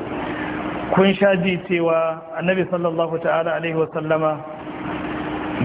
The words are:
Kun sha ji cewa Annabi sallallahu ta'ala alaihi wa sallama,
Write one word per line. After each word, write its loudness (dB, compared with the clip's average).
Kun 6
sha 4
ji 2
cewa 2
Annabi 2
sallallahu 0
ta'ala 2
alaihi -2
wa 4
sallama, 0